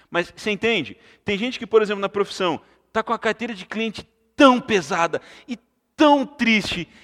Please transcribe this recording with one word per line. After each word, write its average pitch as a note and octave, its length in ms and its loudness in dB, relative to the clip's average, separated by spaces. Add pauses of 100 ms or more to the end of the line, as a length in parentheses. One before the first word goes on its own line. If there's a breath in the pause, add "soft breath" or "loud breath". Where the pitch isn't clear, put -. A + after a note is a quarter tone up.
Mas F3 260 -4
você - 140 -8
entende? G3+ 480 -2 (260 soft breath)
Tem G#3 140 -2
gente A#3+ 220 -6
que, A#3 80 -10
por A3 160 4
exemplo, G3+ 180 -4
na G3 80 -4
profissão, F#3+ 500 -2 (320 soft breath)
tá A3 120 -2
com A#3+ 100 -6
a A3 60 -2
carteira A3+ 340 -4
de F#3 120 -14
cliente A3 420 -8 (280)
tão B3+ 240 8
pesada E3+ 640 -2 (260 loud breath)
e B3 120 -10 (360)
tão D4 300 4
triste G#3 640 -2 (160 soft breath)